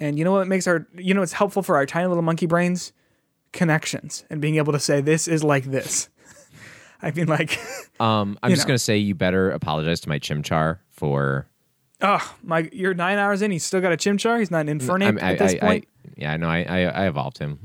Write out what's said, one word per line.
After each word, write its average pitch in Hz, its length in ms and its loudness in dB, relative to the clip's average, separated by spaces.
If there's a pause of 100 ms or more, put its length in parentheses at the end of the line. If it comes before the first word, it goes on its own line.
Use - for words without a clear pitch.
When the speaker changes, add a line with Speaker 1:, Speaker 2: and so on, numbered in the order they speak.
Speaker 1:
and 147 180 -2
you 160 60 0
know 185 80 4
what 190 160 2
makes 185 180 0
our, 170 200 0 (100)
you 185 180 0
know, 202 60 4
what's 170 140 -2
helpful 202 280 0
for 175 140 2
our 139 100 4
tiny 170 220 -2
little 170 140 2
monkey 165 240 0
brains? 175 460 0 (600)
Connections - 800 -2
and 156 100 -6
being 156 160 0
able 151 160 2
to 147 60 0
say, 143 220 2
"This 156 260 2
is 160 160 0
like 143 220 2
this." - 440 -4 (480)
<laughs> - 460 -20
I 156 80 -4
mean, 156 160 -2
like, 156 320 0 (200)
<laughs> - 200 -20
Speaker 2:
Um, 107 460 2
I'm 123 60 2
Speaker 1:
you 180 60 6
Speaker 2:
just - 120 2
Speaker 1:
know. - 20 -2
Speaker 2:
gonna 127 80 2
say 110 200 2
you 101 180 0
better 92 340 2
apologize 78 520 -2
to - 60 -10
my 73 120 -2
Chimchar 78 580 -2 (140)
for 69 560 -2 (520)
Speaker 1:
Oh, 190 340 -2 (100)
my, 165 280 -2
you're 185 220 -2
nine 180 240 0
hours 202 240 0
in. 214 80 0
He's 170 140 -4
still 190 160 -2
got 180 120 2
a 160 40 2
Chimchar. 202 420 0
He's 190 140 0
not 156 160 0
an 151 100 -2
Infernape 180 300 0
Speaker 2:
I'm, 214 100 2
I, - 140 0
Speaker 1:
at - 80 0
this - 140 4
Speaker 2:
I, - 40 -4
Speaker 1:
point. - 300 0 (180)
Speaker 2:
I, - 100 -18
yeah, 76 200 -4
no, 82 120 -2
I, 85 140 2
I, 90 220 -2
I 92 240 0
evolved 69 300 -4
him. 73 260 -8